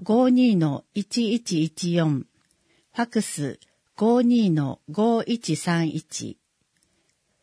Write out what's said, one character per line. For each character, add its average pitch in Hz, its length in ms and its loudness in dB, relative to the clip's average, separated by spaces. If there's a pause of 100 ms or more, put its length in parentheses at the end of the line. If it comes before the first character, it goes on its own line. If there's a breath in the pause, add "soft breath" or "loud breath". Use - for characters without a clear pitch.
五 240 260 2
二 247 260 4
の 156 280 0 (100)
一 214 400 -2
一 196 300 -2
一 170 300 -4
四。 156 340 0 (640)
フ - 80 -4
ァ - 20 -2
ッ - 40 -2
ク 226 140 -2
ス 147 380 -8 (360)
五 240 260 2
二 233 300 4
の 143 280 -2 (100)
五 220 340 0
一 226 320 -4
三 170 320 -2
一。 120 500 -10 (1040)